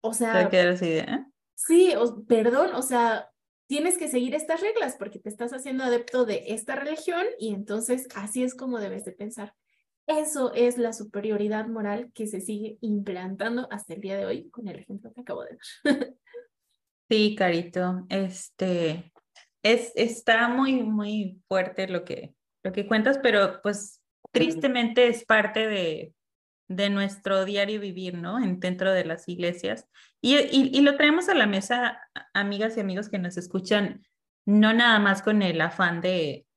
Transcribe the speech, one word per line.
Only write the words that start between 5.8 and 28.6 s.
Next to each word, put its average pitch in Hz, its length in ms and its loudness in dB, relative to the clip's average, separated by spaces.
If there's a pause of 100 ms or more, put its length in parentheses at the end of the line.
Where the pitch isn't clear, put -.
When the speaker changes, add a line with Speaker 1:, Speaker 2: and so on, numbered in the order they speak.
Speaker 1:
adepto 240 420 2
de 214 240 -4
esta 226 260 -6
religión 320 500 -4 (140)
y 220 160 -6
entonces 226 600 -4
así 220 280 -6
es 254 100 -2
como 254 260 -8
debes 196 260 -8
de 185 80 -12
pensar. 208 420 -14 (500)
Eso 302 480 0
es 240 240 4
la 233 160 0
superioridad 214 720 -4
moral 220 480 -6
que 214 140 -8
se 190 120 -8
sigue 214 420 -8
implantando 202 920 -4
hasta - 240 -12
el 202 60 -14
día 196 140 -6
de 196 120 -4
hoy 311 240 -6
con 214 160 -14
el 170 100 -12
ejemplo 208 340 -16
que 247 100 -20
acabo - 220 -10
de - 140 -16 (260)
dar. 285 120 4
<laughs> - 240 -8 (880)
Speaker 2:
Sí, 214 260 2
Carito, 180 720 -2
este, 180 1000 -4 (520)
es, 233 320 2
está 233 540 2
muy, 262 340 2
muy 214 640 -4
fuerte 185 400 -2
lo 175 160 -4
que, - 300 -12 (300)
lo 190 80 -4
que 202 160 -6
cuentas, 226 340 4
pero 208 400 2
pues - 400 -6 (300)
tristemente 247 760 2
es 233 160 0
parte 220 440 2
de, 170 460 -4 (540)
de 196 220 0
nuestro 196 560 0
diario 202 340 -2
vivir, 185 360 -8
¿no? 175 280 -4
En, 180 160 0
dentro 185 320 0